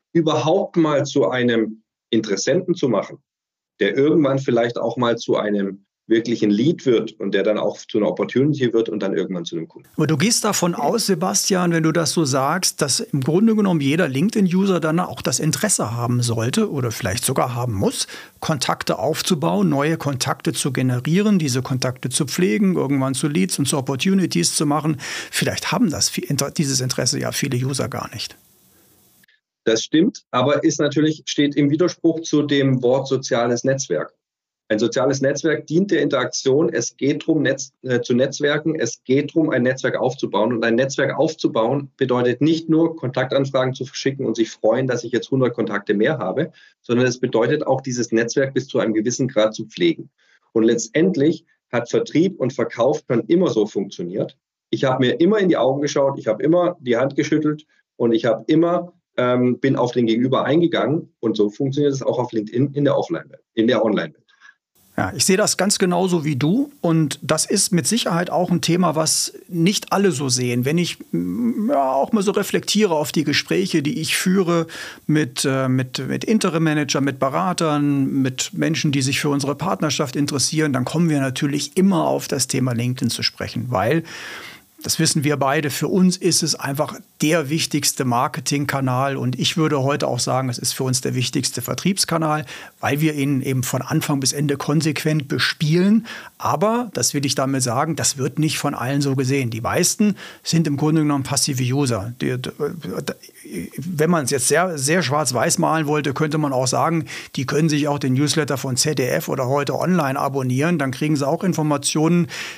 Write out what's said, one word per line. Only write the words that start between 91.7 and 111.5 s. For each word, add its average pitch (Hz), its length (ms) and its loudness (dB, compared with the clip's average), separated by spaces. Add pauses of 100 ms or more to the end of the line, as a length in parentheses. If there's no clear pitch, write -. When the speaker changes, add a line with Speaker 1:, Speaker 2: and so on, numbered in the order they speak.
Speaker 2:
weil 147 220 0
wir 156 100 2
ihn 139 300 0
eben 131 200 0
von 127 200 -4
Anfang 156 380 0
bis 127 120 2
Ende 143 240 0
konsequent 151 720 0
bespielen. 180 800 2 (320)
Aber, 220 560 0
das - 180 0
will 143 140 -2
ich 117 80 0
damit 135 280 0
sagen, 135 320 0
das - 220 -2
wird 127 220 -4
nicht 151 200 0
von 143 160 -2
allen 139 280 -2
so 135 140 0
gesehen. 131 340 0
Die 113 100 -6
meisten 180 560 2 (260)
sind 165 240 2
im 143 120 0
Grunde 156 240 4
genommen 143 220 0
passive 135 380 -2
User. 120 600 0
Die, 127 160 -2
die, 127 120 -8 (1300)
wenn 151 320 -2
man 165 160 2
es 123 60 -4
jetzt 135 180 -2
sehr, 165 300 0
sehr 156 240 0
schwarz-weiß 143 560 0
malen 156 280 0
wollte, 143 280 -2
könnte 156 240 -2
man 143 160 -2
auch 127 140 0
sagen, 147 360 0 (320)
die 139 80 -2
können 147 240 2
sich 147 180 0
auch 143 120 -2
den 131 160 0
Newsletter 147 420 0
von 131 220 -4
Z 147 200 0
D 127 80 0
F 139 220 -2
oder 135 180 -2
Heute 139 280 0
Online 143 440 0
abonnieren. 139 600 0
Dann 135 120 -2
kriegen 151 260 0
sie 139 120 0
auch 165 160 -2
Informationen, 156 840 0 (300)